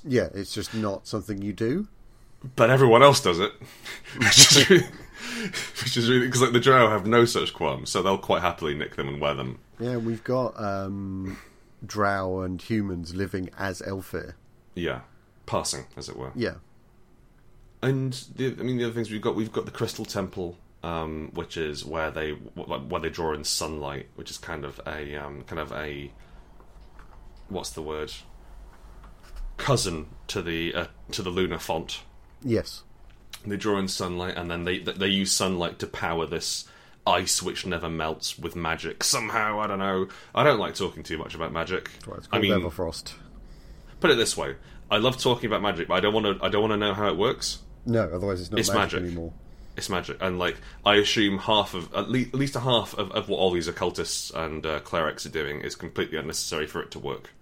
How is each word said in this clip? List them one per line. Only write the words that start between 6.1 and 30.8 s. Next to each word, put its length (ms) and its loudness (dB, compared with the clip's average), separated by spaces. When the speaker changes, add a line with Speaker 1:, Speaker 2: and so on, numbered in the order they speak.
Speaker 2:
'cause, 120 4
like, 120 6
the 80 8
Drow 280 10
have 160 2
no 200 8
such 280 0
qualms, 360 -2
so 120 2
they'll 160 4
quite 240 0
happily 320 0
nick 220 -6
them 140 -4
and 100 -6
wear 140 0
them. 260 -6
Speaker 1:
Yeah, 160 -2
we've 260 -4
got, 340 -2
um, 800 -6
Drow 560 0
and 200 -4
humans 520 -2
living 440 -4
as 240 -4
Elfir. 540 -8
Speaker 2:
Yeah, 280 -4
passing, 400 -4
as 100 -12
it 80 -14
were. 180 -10
Speaker 1:
Yeah. 200 -2
Speaker 2:
And 320 0
the, 120 -2
I 160 -6
mean, 140 -2
the 80 0
other 80 -4
things 180 -4
we've 100 -6
got, 140 0
we've 160 -2
got 140 -2
the 60 -10
Crystal 340 -4
Temple, 520 -6
um, 500 -4
which 240 -8
is 280 -4
where 240 -2
they, 220 -4
wh-, 580 -8
where 120 -2
they 80 -2
draw 240 -2
in 100 -6
sunlight, 720 -4
which 160 -14
is 60 -12
kind 260 -10
of 240 -12
a, 300 -8
um, 260 -10
kind 160 -8
of 140 -8
a, 360 -8
what's 220 -8
the 100 -10
word? 320 -6
Cousin 500 0
to 140 -4
the, 320 -2
uh, 120 -2